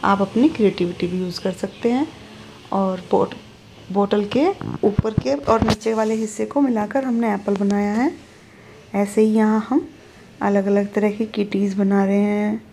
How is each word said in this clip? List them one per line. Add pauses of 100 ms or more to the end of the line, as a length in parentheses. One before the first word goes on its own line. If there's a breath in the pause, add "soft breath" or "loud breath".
आप
अपनी
creativity
भी
यूज़
कर
सकते
हैं। (640 loud breath)
और
बॉट-, (560)
bottle
के (360)
ऊपर
के
और
नीचे
वाले
हिस्से
को
मिलाकर
हमने
apple
बनाया
है। (760 loud breath)
ऐसे
ही
यहाँ
हम (540 loud breath)
अलग-अलग
तरह
की
kitties
बना
रहे
हैं।